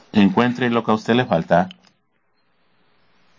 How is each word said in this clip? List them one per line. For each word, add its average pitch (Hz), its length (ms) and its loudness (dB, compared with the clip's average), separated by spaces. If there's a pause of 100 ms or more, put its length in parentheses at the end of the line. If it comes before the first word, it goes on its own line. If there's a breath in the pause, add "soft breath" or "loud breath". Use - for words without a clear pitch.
(120)
encuentre 117 580 0
lo 117 140 -2
que 110 80 0
a - 20 4
usted 113 220 -2
le 123 80 0
falta. 87 440 0 (1700)